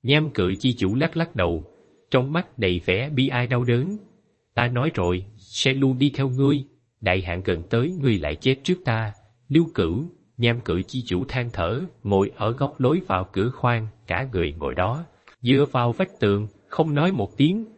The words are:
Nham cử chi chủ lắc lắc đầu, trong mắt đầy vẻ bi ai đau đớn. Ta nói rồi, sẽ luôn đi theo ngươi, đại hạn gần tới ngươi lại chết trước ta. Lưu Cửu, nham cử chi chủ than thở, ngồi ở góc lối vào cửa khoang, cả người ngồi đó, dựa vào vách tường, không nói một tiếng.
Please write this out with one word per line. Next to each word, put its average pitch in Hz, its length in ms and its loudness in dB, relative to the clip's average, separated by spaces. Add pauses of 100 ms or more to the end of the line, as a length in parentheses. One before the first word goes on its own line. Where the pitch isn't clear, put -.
Nham 147 260 2
cử 98 300 0
chi 127 140 2
chủ 101 220 0
lắc 160 220 -2
lắc 165 180 -4
đầu, 85 280 0 (480)
trong 135 220 2
mắt 175 260 -6
đầy 90 260 2
vẻ 113 240 0
bi 135 180 0
ai 123 200 -2
đau 123 160 0
đớn. 127 340 0 (560)
Ta 123 140 0
nói 127 260 0
rồi, 90 320 0 (120)
sẽ - 360 -2
luôn 131 240 2
đi 139 120 4
theo 135 200 -2
ngươi, 139 340 2 (380)
đại 92 200 2
hạn 87 240 -6
gần 85 240 0
tới 123 220 0 (100)
ngươi 117 180 4
lại 78 160 -4
chết 131 280 0
trước 185 220 0
ta. 113 280 -2 (360)
Lưu 160 160 4 (100)
Cửu, 95 300 0 (320)
nham 117 240 0
cử 87 260 -2
chi 127 180 -8
chủ 90 200 -2
than 120 280 -6
thở, 98 280 -2 (220)
ngồi 98 320 2
ở 107 160 -2
góc 139 280 -4
lối 143 280 2
vào 92 240 -2
cửa 104 180 0
khoang, 120 380 -2 (200)
cả 135 240 -4
người 82 220 -2
ngồi 71 220 -6
đó, 113 300 -2 (360)
dựa 135 300 4
vào 120 200 2
vách 185 280 -4
tường, 104 280 2 (200)
không 160 280 0
nói 165 160 2
một 117 260 -4
tiếng. 190 280 2 (120)